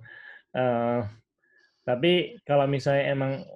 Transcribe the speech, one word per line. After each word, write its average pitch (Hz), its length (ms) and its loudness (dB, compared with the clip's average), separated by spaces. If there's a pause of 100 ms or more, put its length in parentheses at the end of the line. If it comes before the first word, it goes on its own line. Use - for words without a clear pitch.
(560)
Eh, 120 460 0 (800)
tapi 170 640 0
kalau 143 160 4
misalnya 139 480 0
emang, 135 320 -2 (120)